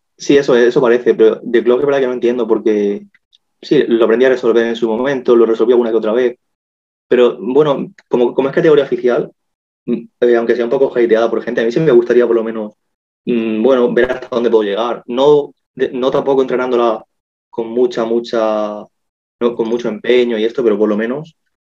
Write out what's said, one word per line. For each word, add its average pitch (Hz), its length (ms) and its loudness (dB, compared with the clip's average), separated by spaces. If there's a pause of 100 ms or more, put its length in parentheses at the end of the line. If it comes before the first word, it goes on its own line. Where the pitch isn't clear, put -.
(180)
Sí, - 180 2
eso, 139 200 2
eso 123 240 2
parece, 120 340 2
pero 107 280 2
de 117 200 0
Clock 123 180 2
es 143 60 -2
verdad 139 140 0
que 131 80 0
no 127 40 -4
entiendo 120 360 -2
porque 104 580 -2 (560)
sí, - 240 0
lo 113 180 2
aprendí 113 220 2
a 131 40 4
resolver 117 360 0
en 117 100 -4
su 113 120 -4
momento, 123 480 0
lo 113 100 6
resolví 113 260 2
alguna 120 180 2
que 113 60 0
otra 110 160 -2
vez, 123 240 -2 (720)
pero 120 320 2
bueno, 131 520 0 (160)
como, 123 260 0
como 135 140 -2
es - 60 -8
categoría 156 300 4
oficial, 123 460 -2 (560)
mm, 117 160 -6 (180)
eh, 123 160 2
aunque 117 200 0
sea 120 80 -2
un 120 60 -4
poco 135 240 0
hateada 113 360 2
por 110 120 -4
gente, 120 180 -4
a 117 40 0
mí 117 60 0
sí 120 100 -2
me 160 120 2
gustaría 120 340 4
por 117 100 0
lo 110 80 -2
menos, 110 300 -8 (500)
mm, 113 380 -2
bueno, 120 320 2
ver 120 160 0
hasta 127 200 -8
dónde 117 200 -2
puedo 110 140 2
llegar, 107 420 -4
no, 143 480 0 (200)
de-, 131 180 -4
no 127 180 -2
tampoco 135 320 0
entrenándola 120 600 -2 (460)
con 113 200 -8
mucha, 123 360 -2
mucha, 110 800 -4 (560)
no, 120 160 -2
con 113 120 -2
mucho 120 200 -4
empeño 117 480 0
y 107 80 -2
esto, 113 180 -4
pero 107 160 2
por 107 100 2
lo 104 100 -2
menos, 135 360 -6 (420)